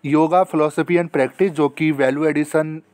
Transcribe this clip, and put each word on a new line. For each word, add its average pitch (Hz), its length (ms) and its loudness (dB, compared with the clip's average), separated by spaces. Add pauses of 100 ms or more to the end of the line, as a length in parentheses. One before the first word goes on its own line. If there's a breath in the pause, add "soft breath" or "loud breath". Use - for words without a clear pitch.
योगा, 160 400 2
philosophy 156 520 -2
and 170 140 0
practice, 151 400 0
जो 156 180 0
कि 156 240 -2
वैल्यू 139 320 0
एडिशन 156 580 -2 (100)